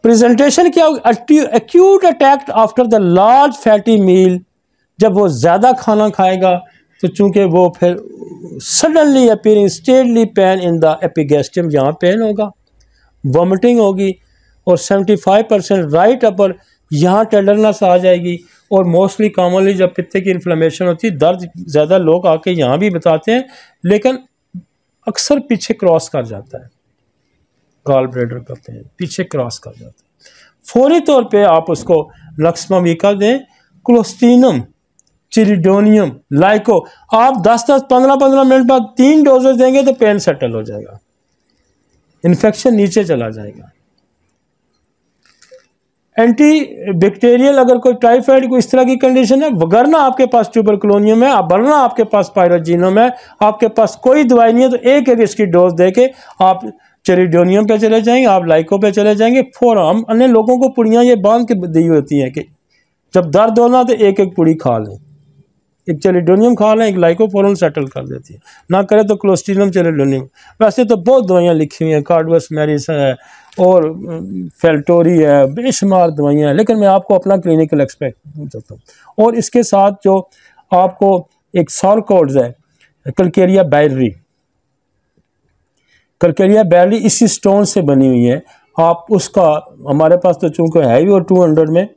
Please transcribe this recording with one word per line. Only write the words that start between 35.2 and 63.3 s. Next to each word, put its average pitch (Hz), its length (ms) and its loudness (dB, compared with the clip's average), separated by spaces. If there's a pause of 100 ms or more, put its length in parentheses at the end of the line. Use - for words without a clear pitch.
चिरिडोनियम, 202 800 2 (200)
लाइको। 202 460 2 (360)
आप 247 320 0
दस 233 240 0
दस, 277 200 2
पन्द्रह 262 260 2
पन्द्रह 269 280 2
मिनट 262 220 2
बाद 247 300 0
तीन 294 260 4
डोजेज 262 340 2
देंगे 254 260 2
तो 262 100 0
पेन 208 260 0
सेटल 135 340 -4
हो 110 100 -8
जाएगा, 104 360 -16 (1300)
इन्फेक्शन 214 500 0
नीचे 202 300 0
चला 123 260 -4
जाएगा। 107 400 -20 (2500)
एंटीबैक्टीरियल 240 1400 0
अगर 247 200 2
कोई 247 160 0
टाइफाइड, 254 540 2
कोई 247 100 0
इस - 120 -2
तरह 254 140 2
की 247 120 0
कंडीशन 254 460 2
है, 311 120 -2
वगरना 226 440 2
आपके 262 280 0
पास 233 260 -2
ट्यूबरकुलोनियम 208 720 0
है, 277 80 2 (100)
वरना 214 340 0
आपके 247 280 0
पास 202 320 -2
पायरोजिनम 175 640 0
है, 240 120 2 (320)
आपके 214 260 0
पास 220 340 -2
कोई 277 220 2
दवाई 233 280 4
नहीं 240 120 2
है, 254 60 0
तो 247 60 -4 (140)
एक 277 180 2
एक 233 120 0
इसकी 208 260 -2
डोज 175 260 2
दे 180 180 2
के 247 200 0 (320)
आप 185 280 -2 (360)
चिरिडोनियम 185 600 2
पे 214 120 0
चले 220 240 0
जाएंगे, 247 240 0
आप 190 200 0
लाइको 165 320 0
पे 208 140 0
चले 208 220 0
जाएंगे। 233 280 0 (140)
फौरन 226 260 2
हम 190 280 0
अन्य 233 160 2
लोगों 233 320 2
को 233 100 0
पुड़ियाँ 226 360 0
ये 247 140 4
बांध 220 300 0
के 240 60 0 (140)
दी 160 180 0
होती 147 320 0
हैं 131 140 -2
कि 147 120 -10 (680)
जब 180 160 0